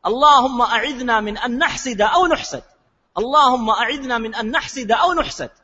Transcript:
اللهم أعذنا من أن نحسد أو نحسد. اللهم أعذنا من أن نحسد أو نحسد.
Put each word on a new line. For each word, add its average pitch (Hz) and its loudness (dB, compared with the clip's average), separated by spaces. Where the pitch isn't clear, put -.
اللهم 262 4
أعذنا 233 0
من 208 -6
أن 240 -4
نحسد 262 -4
أو 302 4
نحسد. 285 -4
اللهم 254 2
أعذنا 240 -2
من 220 -6
أن 220 -4
نحسد 254 -4
أو 339 2
نحسد. - -4